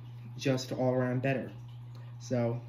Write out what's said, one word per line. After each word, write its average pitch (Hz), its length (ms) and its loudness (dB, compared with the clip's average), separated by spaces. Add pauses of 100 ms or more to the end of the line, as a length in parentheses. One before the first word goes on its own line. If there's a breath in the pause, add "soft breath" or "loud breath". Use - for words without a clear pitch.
(380)
just 127 340 2
all 127 220 4
around 127 280 4
better. 131 300 2 (680 loud breath)
So 120 500 2